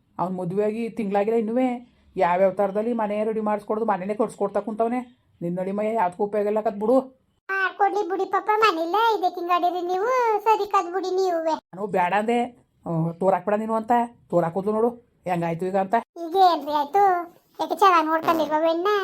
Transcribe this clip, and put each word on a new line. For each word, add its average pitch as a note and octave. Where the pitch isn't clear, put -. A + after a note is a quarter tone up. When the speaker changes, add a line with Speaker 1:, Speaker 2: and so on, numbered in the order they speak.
Speaker 1:
ಅವ್ನ್ F3+
ಮದ್ವೆಯಾಗಿ G#3
ತಿಂಗ್ಳಾಗಿಲ್ಲ G#3
ಇನ್ನುವೆ. A#3+
ಯಾವ್ಯಾವ F#3
ಥರದಲ್ಲಿ G3+
ಮನೆ G#3+
ರೆಡಿ A3
ಮಾಡಿಸ್ಕೊಡೋದು, G#3+
ಮನೆನೇ G3
ಕಟ್ಸ್ಕೊಡ್ತಾ G3+
ಕುಂತವ್ನೆ. A#3
ನಿನ್ F3
ಅಳಿಮಯ್ಯ G3+
ಯಾವ್ದಕ್ಕೂ F#3+
ಉಪಯೋಗ G3+
ಇಲ್ಲ G#3+
ಕತ್ G#3+
ಬಿಡು. A3
Speaker 2:
ಮಾಡ್ಕೊಡ್ಲಿ F#4+
ಬಿಡಿ F#4+
ಪಾಪ, F#4+
ಮನೆಯಲ್ಲೇ G#4
ಇದಕ್ಕೆ F4+
ಹಿಂಗ್ F4
ಆಡಿರಿ F4
ನೀವು, G#4+
ಸರಿ G#4
ಕತ್ F4
ಬಿಡಿ F#4
ನೀವುವೆ. F4
Speaker 1:
ನಾನು G#3+
ಬ್ಯಾಡ F3+
ಅಂದೆ, A#3
ಆ, E3
ತೋರ್ F#3
ಹಾಕ್ಬೇಡ F3+
ನೀನು A3
ಅಂತ. A3
ತೋರ್ F3
ಹಾಕೋದು F3+
ನೋಡು A3
ಹೆಂಗಾಯ್ತು E3+
ಈಗ F#3
ಅಂತ. F#3+
Speaker 2:
ಈಗ E4+
ಏನ್ರಿ E4
ಆಯ್ತು? F4
ಯಾಕೆ D#4
ಚೆನ್ನಾಗ್ F4
ನೋಡ್ಕೊಂಡಿಲ್ವಾ D#4+
ಬೆಣ್ಣ? E4